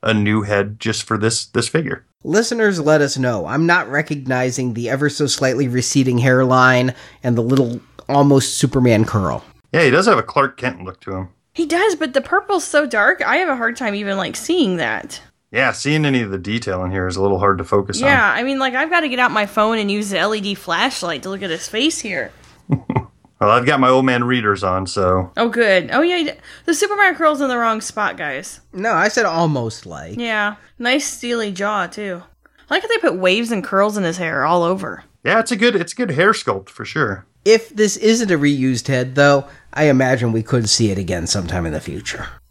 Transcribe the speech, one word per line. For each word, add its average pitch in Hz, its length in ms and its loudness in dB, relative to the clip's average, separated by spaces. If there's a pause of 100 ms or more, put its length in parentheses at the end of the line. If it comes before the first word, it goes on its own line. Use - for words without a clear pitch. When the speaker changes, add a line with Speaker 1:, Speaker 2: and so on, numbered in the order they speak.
Speaker 1:
a 110 120 0
new 107 280 2
head 104 380 0
just 110 240 -4
for 110 160 -4
this, 113 260 -2
this 117 220 -2
figure. - 360 -4 (200)
Speaker 2:
Listeners, 214 560 0
let 151 220 4
us 139 160 -2
know. 120 280 -2
I'm 139 220 0
not 170 220 2
recognizing 127 840 -4
the 120 160 -6
ever 135 180 0
so 143 200 -2
slightly 131 400 0
receding 123 500 2
hairline 127 800 4 (260)
and 123 160 0
the 117 60 0
little 123 360 2 (300)
almost 143 480 4
Superman 123 480 4
curl. 85 380 -2 (280)
Speaker 1:
Yeah, 160 120 4
he 131 80 6
does 185 160 4
have 190 100 6
a - 60 0
Clark 135 340 0
Kent 123 260 -6
look 92 180 -12
to 98 120 -10
him. 92 160 -6 (240)
Speaker 3:
He 330 140 -4
does, 359 280 0
but 285 180 -6
the 262 80 0
purple's 381 420 -2
so 302 240 0
dark, 240 340 0
I 247 160 0
have 359 120 0
a 269 60 0
hard 233 220 -4
time 220 160 -4
even, 202 240 -4
like, 180 180 -6
seeing 254 420 0
that. 110 440 -6 (300)
Speaker 1:
Yeah, 123 200 0
seeing 151 340 0
any 131 160 2
of 101 100 -4
the 98 60 -4
detail 95 460 -4
in 90 80 -2
here 92 160 -2
is 90 100 -4
a 95 40 -2
little 98 180 2
hard 98 200 4
to 90 40 -4
focus 101 380 -2
on. 269 60 2
Speaker 3:
Yeah, 240 240 4
I 220 120 -2
mean, 269 160 -2
like, 269 140 -2
I've 285 160 -2
gotta 339 200 0
get 247 100 -4
out 247 120 2
my 208 140 0
phone 220 320 0
and 202 140 -2
use 208 180 -4
the 196 80 -2
L 196 160 0
E 214 80 -4
D 196 140 -4
flashlight 175 680 -4
to 190 60 -10
look 190 140 -8
at 185 80 -6
his - 160 -8
face 285 320 -2
here. 170 320 -8 (380)
<laughs> 135 120 -2 (580)
Speaker 1:
Well, 107 120 4
I've 120 160 4
got 143 120 2
my 127 100 4
old 131 140 4
man 123 200 2
readers 107 400 0
on, 92 240 -2
so. 92 500 0
Speaker 3:
Oh, 233 100 2
good. 202 460 0
Oh, 262 80 2
yeah, 339 320 0 (320)
the 339 80 0
Superman 403 400 2
curl's 302 260 0
in 277 100 0
the 247 100 -2
wrong 226 220 0
spot, 208 360 -6
guys. 147 440 -10 (120)
Speaker 2:
No, 208 200 -2
I 185 160 2
said 220 160 0
almost 156 600 0
like. 82 320 -12
Speaker 3:
Yeah, 214 380 -4 (240)
nice 254 260 0
steely 233 460 -6
jaw, 196 340 -4
too. 180 380 -10 (200)
I - 300 -12
like 381 80 0
how 440 60 -10
they 330 100 0
put 190 220 0
waves 202 320 2
and 190 120 -2
curls 202 320 0
in 202 80 0
his 170 140 -2
hair 160 260 -2
all 170 200 2
over. 180 400 -4 (200)
Speaker 1:
Yeah, 196 160 2
it's 226 120 -2
a 240 40 0
good, 214 200 2
it's 170 180 -2
a - 20 -14
good 240 140 -4
hair 170 220 2
sculpt 98 380 -2
for - 140 -14
sure. 107 440 -4 (180)
Speaker 2:
If 220 240 4
this 214 280 0
isn't 226 340 2
a 160 80 2
reused 131 480 0
head, 131 260 -2
though, 143 320 4 (260)
I 147 120 0
imagine 131 480 4
we 113 100 0
could 113 260 0
see 113 220 2
it 95 80 -2
again 87 300 -4
sometime 87 400 -4
in 78 60 -6
the 71 60 -6
future. - 460 -10 (260)